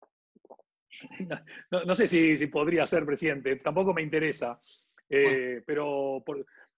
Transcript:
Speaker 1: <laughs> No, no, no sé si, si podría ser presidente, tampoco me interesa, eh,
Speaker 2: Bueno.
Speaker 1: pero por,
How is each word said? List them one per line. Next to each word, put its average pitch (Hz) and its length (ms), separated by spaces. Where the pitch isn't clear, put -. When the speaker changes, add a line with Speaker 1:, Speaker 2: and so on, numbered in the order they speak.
Speaker 1:
<laughs> - 380
No, 156 120
no, 175 140
no 180 100
sé 220 120
si, 160 300
si 147 100
podría 151 380
ser 160 200
presidente, 139 520
tampoco 185 360
me 165 100
interesa, 151 560
eh, 139 140
Speaker 2:
Bueno. 127 420
Speaker 1:
pero 139 600
por, 139 200